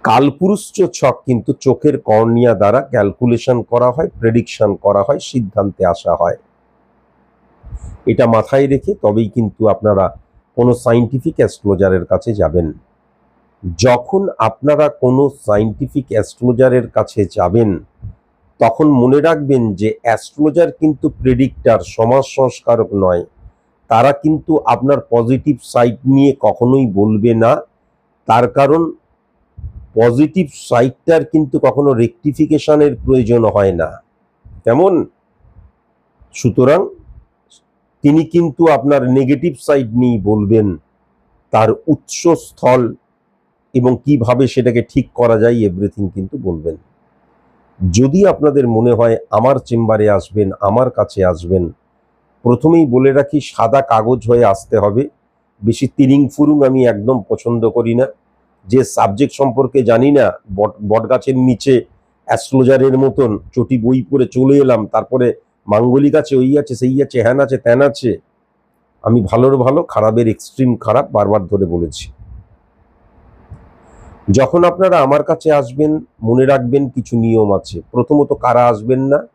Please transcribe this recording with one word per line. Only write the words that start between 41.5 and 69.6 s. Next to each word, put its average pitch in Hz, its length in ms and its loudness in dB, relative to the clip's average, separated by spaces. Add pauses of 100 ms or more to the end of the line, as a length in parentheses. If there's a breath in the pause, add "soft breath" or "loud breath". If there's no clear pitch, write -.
তার 110 180 2 (180)
উৎসস্থল 131 1080 -2 (800)
এবং 123 300 2
কিভাবে 123 420 2
সেটাকে 120 360 -2
ঠিক - 320 -6
করা 113 240 2
যায়, 117 160 2
everything 101 540 -4
কিন্তু 95 300 -10
বলবেন। 87 380 -6 (1120)
যদি 135 360 2
আপনাদের 143 420 0
মনে 117 240 2
হয় 113 240 2 (140)
আমার 120 280 2
চেম্বারে 110 520 0
আসবেন, 98 400 -2 (100)
আমার 117 300 0
কাছে 98 340 -2
আসবেন, 87 460 -2 (720)
প্রথমেই 156 440 2
বলে 131 260 2
রাখি, 139 280 -2
সাদা 127 420 -2
কাগজ 117 360 0 (100)
হয়ে 120 160 4
আসতে 101 340 0
হবে। 104 300 -2 (560)
বেশি 113 320 -2
তিরিং 139 320 4
ফুরুং 147 380 2
আমি 131 200 2
একদম 113 420 -2
পছন্দ 117 420 -2
করি 113 240 -2
না। 127 120 0 (600)
যে 120 180 2
সাবজেক্ট 117 500 -2
সম্পর্কে 131 480 -2
জানি 117 280 2
না, 131 220 2 (240)
বট-, 104 320 -4
বটগাছের 113 500 -2
নিচে 127 460 0 (400)
অ্যাস্ট্রোলজারের 131 720 2
মতন 127 400 0 (140)
চটি 127 260 -2
বই 123 240 0
পড়ে 131 240 -2
চলে 131 320 2
এলাম, 123 280 2
তারপরে 113 480 -2 (320)
মাঙ্গলিক 123 480 2
আছে, 147 220 -2
ওই 131 220 2
আছে, 143 160 -6
সেই 131 280 -2
আছে, 131 200 -2
হ্যান 123 180 0
আছে, 131 180 -2
ত্যান 120 240 2
আছে। 135 380 -2 (800)
আমি 117 180 2
ভালোর 120 360 0
ভালো, 135 260 0